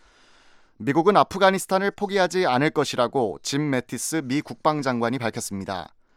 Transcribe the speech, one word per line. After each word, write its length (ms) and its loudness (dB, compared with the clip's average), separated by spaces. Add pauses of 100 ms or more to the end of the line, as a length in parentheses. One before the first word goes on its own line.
(760)
미국은 400 2
아프가니스탄을 760 2
포기하지 540 0
않을 240 2
것이라고 720 0
짐 280 -2
매티스 540 -4
미 160 -2
국방장관이 800 -2
밝혔습니다. 760 -6 (240)